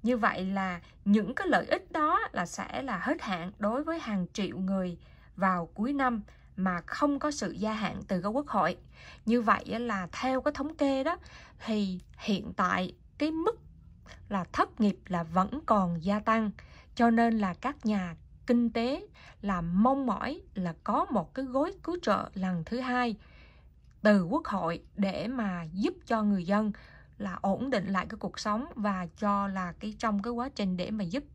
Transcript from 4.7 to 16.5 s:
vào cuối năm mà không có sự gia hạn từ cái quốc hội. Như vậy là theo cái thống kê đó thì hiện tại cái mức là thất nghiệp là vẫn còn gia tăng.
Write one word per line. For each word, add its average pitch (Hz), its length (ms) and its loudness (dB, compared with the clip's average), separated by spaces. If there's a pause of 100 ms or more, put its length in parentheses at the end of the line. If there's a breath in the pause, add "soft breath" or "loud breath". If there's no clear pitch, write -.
vào 180 380 0
cuối 247 200 -2
năm 254 280 2 (340 soft breath)
mà 180 260 0
không 285 380 0
có 302 120 0
sự 214 200 -4
gia 214 220 -2
hạn 214 340 -4
từ 185 140 0
cái 202 100 -2
quốc 285 160 -2
hội. 180 300 2 (480 loud breath)
Như 233 160 4
vậy 220 380 0
là 208 320 -4
theo 262 300 0
cái 294 120 0
thống 294 220 -6
kê 269 280 2
đó 339 140 0 (480 loud breath)
thì 202 340 0 (180)
hiện 196 360 -2
tại 185 400 0 (240)
cái 311 140 0
mức 349 280 0 (680 loud breath)
là 190 140 0
thất - 380 -2
nghiệp 202 160 4 (100)
là 175 160 -2
vẫn 185 420 0
còn 175 380 2
gia 202 160 2
tăng. 220 320 2 (440 loud breath)